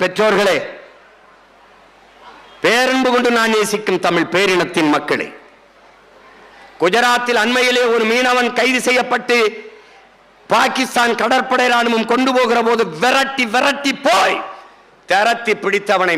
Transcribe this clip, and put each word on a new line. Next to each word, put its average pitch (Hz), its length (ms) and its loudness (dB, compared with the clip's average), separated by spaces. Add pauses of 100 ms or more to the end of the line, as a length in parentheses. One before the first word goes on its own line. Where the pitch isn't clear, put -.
பெற்றோர்களே, 190 540 2 (2000)
பேரன்பு 254 500 0
கொண்டு 240 240 2
நான் 226 180 0
நேசிக்கும் 202 500 -2
தமிழ் 170 280 0
பேரினத்தின் 175 600 0
மக்களை, 139 320 -4 (1500)
குஜராத்தில் 240 600 2
அண்மையிலே 247 400 0 (100)
ஒரு 233 180 0
மீனவன் 247 380 0 (100)
கைது 254 280 0
செய்யப்பட்டு 247 500 0 (1120)
பாகிஸ்தான் 240 720 0
கடற்படை 254 520 0
ராணுவம் 233 380 0
கொண்டு 262 260 0
போகிற 240 300 2
போது 226 160 2 (200)
விரட்டி 262 500 0
விரட்டி 277 400 0 (140)
போய் 320 280 2 (720)
திரத்தி 214 440 2 (100)
பிடித்தவனை 190 540 0